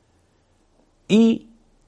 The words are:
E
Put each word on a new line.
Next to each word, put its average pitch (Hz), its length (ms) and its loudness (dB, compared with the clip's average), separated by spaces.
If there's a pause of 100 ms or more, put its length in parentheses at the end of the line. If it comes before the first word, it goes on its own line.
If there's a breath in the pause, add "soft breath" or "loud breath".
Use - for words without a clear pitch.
(1120)
E 226 400 0 (380)